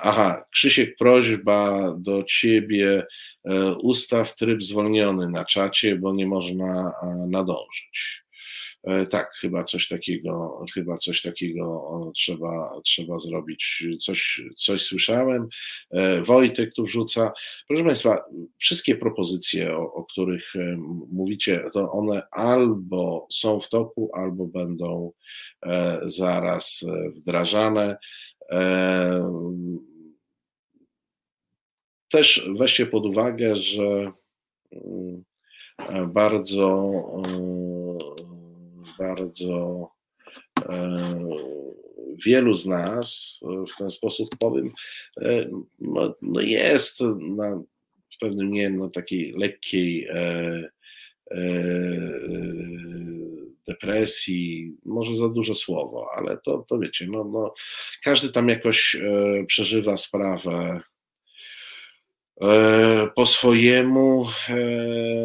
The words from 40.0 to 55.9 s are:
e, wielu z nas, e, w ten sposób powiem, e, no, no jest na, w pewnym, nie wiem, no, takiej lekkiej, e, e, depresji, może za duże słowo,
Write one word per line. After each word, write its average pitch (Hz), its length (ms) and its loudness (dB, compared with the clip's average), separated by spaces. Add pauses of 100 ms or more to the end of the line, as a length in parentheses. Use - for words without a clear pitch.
e, 87 600 -4 (1000)
wielu 123 260 8
z 92 140 0
nas, 95 760 -2
e, 92 220 -8 (100)
w - 40 -14
ten 98 120 -6
sposób 110 380 -4 (100)
powiem, 127 340 0 (480)
e, 120 280 0 (300)
no, - 440 -2
no - 180 -2
jest 113 600 4 (360)
na, 104 260 -4 (520)
w - 60 -18
pewnym, 101 300 -2
nie 101 120 0
wiem, 98 140 0
no, 95 140 -4
takiej 85 420 -6
lekkiej, 90 800 -2
e, 85 600 -4 (600)
e, 90 100 -8 (2250)
depresji, 90 1160 -2
może 113 300 -4
za 117 140 2
duże 110 260 -2
słowo, 67 600 -6